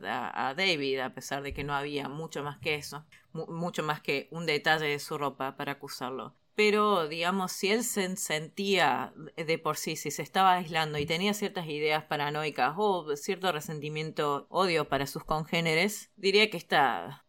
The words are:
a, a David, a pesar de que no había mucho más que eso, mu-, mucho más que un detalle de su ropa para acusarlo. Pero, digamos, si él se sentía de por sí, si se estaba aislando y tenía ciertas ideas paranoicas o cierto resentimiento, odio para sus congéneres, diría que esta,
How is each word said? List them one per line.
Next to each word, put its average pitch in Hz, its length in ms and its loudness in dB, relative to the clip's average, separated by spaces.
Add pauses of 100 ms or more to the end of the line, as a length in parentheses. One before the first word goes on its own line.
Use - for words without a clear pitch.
a, 117 460 -4
a 135 40 -4
David, 143 460 0
a 127 140 -4
pesar 139 280 -6
de 139 120 -8
que 143 100 -6
no 143 100 -4
había 143 340 -4
mucho 156 360 -8
más 147 160 -8
que 156 160 -2
eso, 147 280 -10 (300)
mu-, 160 140 -6
mucho 170 360 -4
más 151 160 -2
que 143 320 -4
un 165 140 -8
detalle 156 400 2
de 143 140 0
su 151 180 -6
ropa 135 400 -4
para 143 160 -6
acusarlo. 131 600 -8 (180)
Pero, 208 540 4
digamos, 175 440 0
si - 180 -2
él 233 140 4
se 190 320 -2
sentía 160 1000 0 (220)
de 160 240 -2
por 151 180 -2
sí, 160 180 -4
si 151 140 -6
se 156 140 -6
estaba 190 300 6
aislando 160 440 0
y 143 80 0
tenía 185 300 2
ciertas 185 320 -4
ideas 151 380 0
paranoicas 147 720 0
o 175 380 2
cierto 180 360 -2
resentimiento, 151 1000 -2
odio 160 400 2
para 139 160 0
sus - 180 -8
congéneres, 165 920 0
diría 208 340 4
que 156 80 -6
esta, 123 720 2